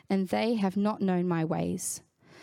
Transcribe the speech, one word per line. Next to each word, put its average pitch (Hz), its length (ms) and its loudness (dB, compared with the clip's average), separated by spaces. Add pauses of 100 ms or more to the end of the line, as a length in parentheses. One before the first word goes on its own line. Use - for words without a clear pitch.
and 190 180 2
they 220 280 0
have 196 200 0
not 208 260 0
known 180 240 2
my 165 200 0
ways." 175 560 -4 (420)